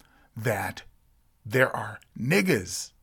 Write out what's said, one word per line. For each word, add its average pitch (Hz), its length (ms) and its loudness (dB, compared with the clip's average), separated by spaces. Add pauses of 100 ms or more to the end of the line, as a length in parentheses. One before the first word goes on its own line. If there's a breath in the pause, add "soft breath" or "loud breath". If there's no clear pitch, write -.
(340 soft breath)
that 104 500 -4 (600)
there 127 320 2
are 107 240 -8 (180)
niggas 143 760 0 (100)